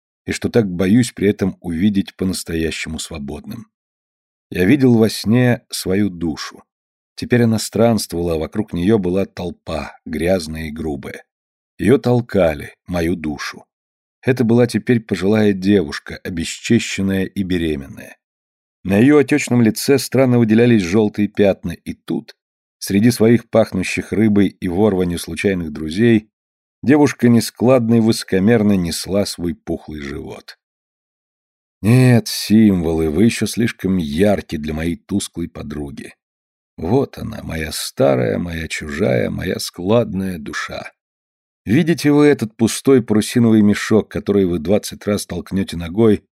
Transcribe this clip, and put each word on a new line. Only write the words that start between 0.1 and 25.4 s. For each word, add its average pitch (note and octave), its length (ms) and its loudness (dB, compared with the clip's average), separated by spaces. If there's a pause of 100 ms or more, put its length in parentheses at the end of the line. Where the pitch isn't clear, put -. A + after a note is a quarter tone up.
и - 80 -6
что - 160 -6
так A2 200 2
боюсь F#2+ 440 2
при - 160 0
этом G2+ 320 -2
увидеть F#2+ 560 -2
по-настоящему E2 840 -6
свободным. D2 720 -12 (800)
Я F2+ 140 -2
видел B2+ 320 4
во A2 120 4
сне A#2+ 640 0
свою G2 400 -2
душу. E2 520 -8 (540)
Теперь A#2+ 280 0
она A2+ 140 2
странствовала, G2+ 760 -2
а D#2+ 40 -2
вокруг E2+ 360 -6
нее F#2 240 2
была F#2 260 -2
толпа, E2 800 -10
грязная D#2+ 640 -4
и - 20 -10
грубая. D2+ 540 -10 (540)
Ее G2+ 200 4
толкали, F#2+ 760 0 (120)
мою F2 300 -2
душу. D#2 480 -10 (580)
Это B2+ 220 0
была A#2+ 220 4
теперь A#2 340 0
пожилая G#2 520 0
девушка, F#2 680 0
обесчещенная F#2+ 1000 -2
и - 180 -6
беременная. E2 760 -6 (680)
На F#2+ 140 0
ее C#3+ 200 6
отечном C3 440 2
лице A#2 360 2
странно B2 400 2
выделялись A2+ 440 4
желтые G#2 460 0
пятна, F#2+ 440 0
и - 220 -12
тут, - 420 -10 (420)
среди G2+ 320 2
своих A2+ 380 2
пахнущих - 640 -2
рыбой G#2 360 2
и - 200 -8
ворванью F2+ 500 0
случайных E2+ 540 -4